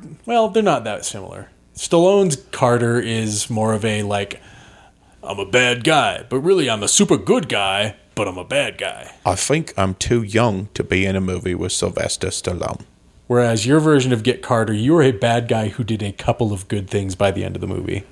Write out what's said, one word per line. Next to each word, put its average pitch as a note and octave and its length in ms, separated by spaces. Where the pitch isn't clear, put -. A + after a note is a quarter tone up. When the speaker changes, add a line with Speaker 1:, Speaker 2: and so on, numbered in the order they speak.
Speaker 1:
well, A3+ 240
they're A3 140
not D3 220
that G#2 200
similar. F#2+ 440
Stallone's F3+ 640
Carter A#2+ 480
is A2 500
more A2 240
of G#2+ 120
a, G#2+ 160
like, G2+ 400
"I'm G2+ 160
a G2 80
bad B2 380
guy, C3 440
but C3 120
really E3 320
I'm G#2+ 100
a G2 60
super G3 300
good E3 300
guy, G2+ 480
but G#2 120
I'm F2+ 120
a F2 60
bad B2 340
guy." B1+ 340
Speaker 2:
I F2+ 120
think D3+ 420
I'm F#2+ 160
too A#2+ 300
young G#2 500
to - 100
be F#2+ 220
in F#2+ 100
a F#2+ 60
movie F#2 320
with F2+ 180
Sylvester E2+ 580
Stallone. - 520
Speaker 1:
Whereas A#2 400
your D3 120
version C#3+ 320
of A2+ 120
Get B2 180
Carter, A2+ 320
you A2+ 200
were E3+ 100
a C3+ 80
bad A#2 360
guy A2 200
who A2 160
did G#2+ 180
a G2+ 120
couple A#2 380
of G2 160
good G2+ 220
things G2 240
by G2+ 160
the F#2+ 140
end F#2+ 120
of F#2 60
the F#2+ 60
movie. F#2 440